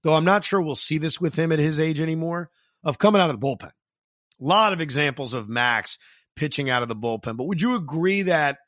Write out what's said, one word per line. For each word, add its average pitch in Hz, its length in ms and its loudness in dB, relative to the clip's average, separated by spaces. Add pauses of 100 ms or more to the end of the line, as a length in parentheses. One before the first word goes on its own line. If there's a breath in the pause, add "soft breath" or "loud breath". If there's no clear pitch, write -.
though 156 120 4
I'm 160 100 4
not 202 200 4
sure 196 160 2
we'll 151 140 -2
see 156 240 -2
this 156 220 -4
with 170 160 -2
him 165 160 2
at 156 60 2
his 151 200 0
age 156 220 0
anymore, 165 500 -4 (320)
of 147 160 -8
coming 202 220 6
out 170 100 4
of 120 80 -4
the 123 80 -4
bullpen. 131 240 -6
A - 20 -20 (680)
lot 196 320 4
of 170 80 -4
examples 139 540 -2
of 110 140 -6
Max 120 500 0 (380 soft breath)
pitching 143 340 -4
out 123 120 0
of 120 60 -4
the 113 80 -4
bullpen. 113 400 -6
But 127 80 -6
would 170 160 -4
you 247 160 0
agree 180 460 -2
that 151 460 0